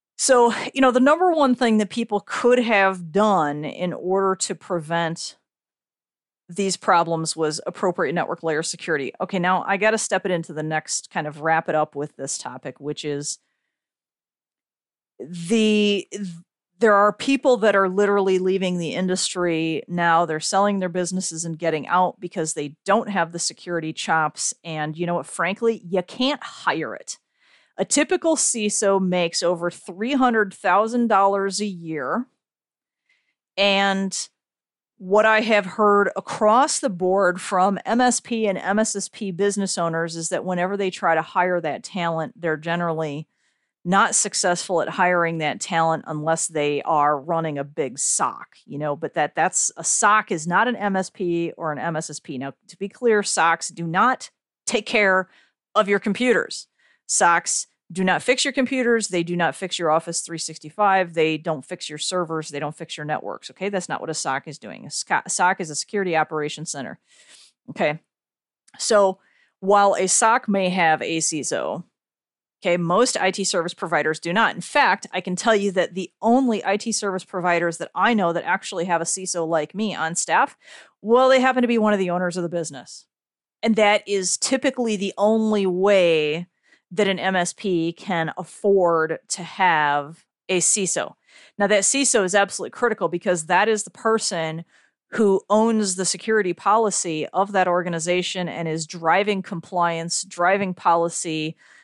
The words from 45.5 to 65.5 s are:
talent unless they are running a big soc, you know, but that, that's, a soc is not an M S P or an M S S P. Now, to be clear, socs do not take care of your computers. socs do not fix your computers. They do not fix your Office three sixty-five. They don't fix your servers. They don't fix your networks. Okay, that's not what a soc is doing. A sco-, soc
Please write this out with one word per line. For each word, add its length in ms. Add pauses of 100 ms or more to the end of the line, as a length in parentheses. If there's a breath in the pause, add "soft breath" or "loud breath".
talent 480
unless 420
they 340
are 360
running 380
a 80
big 340
soc, 580 (100)
you 100
know, 180
but 200
that, 200
that's, 440
a 60
soc 460
is 160
not 220
an 80
M 200
S 120
P 480
or 160
an 60
M 180
S 140
S 100
P. 160
Now, 160 (160)
to 80
be 140
clear, 320
socs 520
do 120
not 440 (360)
take 180
care 460 (440 soft breath)
of 140
your 100
computers. 680 (420)
socs 580 (260)
do 120
not 180
fix 220
your 80
computers. 560
They 160
do 100
not 220
fix 200
your 140
Office 300
three 180
sixty-five. 760
They 220
don't 300
fix 220
your 100
servers. 520
They 100
don't 160
fix 200
your 80
networks. 460
Okay, 180
that's 200
not 120
what 100
a 40
soc 320
is 140
doing. 260
A 40
sco-, 360
soc 340